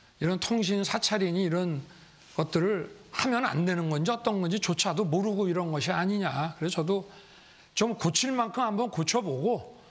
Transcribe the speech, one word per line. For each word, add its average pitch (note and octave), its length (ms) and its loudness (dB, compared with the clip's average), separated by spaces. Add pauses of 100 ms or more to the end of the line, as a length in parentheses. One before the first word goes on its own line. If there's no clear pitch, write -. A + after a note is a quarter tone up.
(200)
이런 F3 200 0
통신 G3+ 440 0
사찰이니 F#3+ 600 0
이런 E3+ 380 0 (540)
것들을 E3+ 580 0 (180)
하면 B3 340 0
안 E3 200 0
되는 E3+ 240 0
건지 D#3 220 2
어떤 A3 300 0
건지조차도 F3+ 640 0
모르고 G3 420 2
이런 E3+ 240 0
것이 D3 200 0
아니냐. E3+ 680 0
그래서 E3+ 160 -2
저도 F#3 340 0 (640)
좀 A3+ 220 0
고칠 B3+ 360 0
만큼 B3 320 0
한번 A3+ 280 0
고쳐보고, E3 840 0 (120)